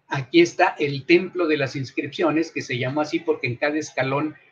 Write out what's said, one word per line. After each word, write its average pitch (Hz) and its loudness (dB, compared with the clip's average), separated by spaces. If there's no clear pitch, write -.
Aquí 151 2
está 180 4
el 139 -2
templo 180 2
de 151 2
las 135 -2
inscripciones, 151 -2
que 143 -8
se 131 -6
llamó 131 -2
así 160 -2
porque 156 -2
en 123 -4
cada 147 -2
escalón 143 -2